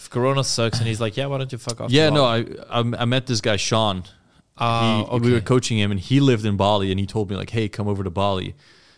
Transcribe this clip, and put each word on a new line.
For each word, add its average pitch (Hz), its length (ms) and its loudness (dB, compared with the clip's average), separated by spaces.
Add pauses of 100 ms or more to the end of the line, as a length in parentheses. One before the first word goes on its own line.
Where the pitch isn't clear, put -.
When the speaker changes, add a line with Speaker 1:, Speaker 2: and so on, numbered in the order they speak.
Speaker 1:
"Corona 131 340 0
sucks," 113 360 -2
and 113 100 0
he's 110 120 -2
like, 110 180 -4
"Yeah, 135 80 -2
why 139 100 -4
don't 135 160 -6
you 117 60 -8
fuck 117 240 -10
off 110 80 -6
to 123 40 2
Speaker 2:
Yeah, 151 140 4
no, 147 140 4
Speaker 1:
Bali?" 117 360 0 (120)
Speaker 2:
I, 120 100 0
I, 117 220 -2
I - 20 0
met 127 220 0
this 113 160 -2
guy, 107 140 0
Sean. 101 480 0 (520)
Speaker 1:
Ah, 113 560 2
Speaker 2:
He, 123 80 2
we 120 120 4
were 120 60 4
Speaker 1:
okay. 98 60 -4
Speaker 2:
coaching 123 340 2
him, 104 120 2
and 98 100 -2
he 131 180 2
lived 123 280 4
in 101 100 0
Bali, 98 340 2
and 95 80 0
he 98 80 -2
told 104 240 -4
me, 98 60 -6
like, 98 140 -8
"Hey, 110 180 -2
come 104 200 -6
over 101 140 -2
to 95 80 -4
Bali." 95 440 -2 (440)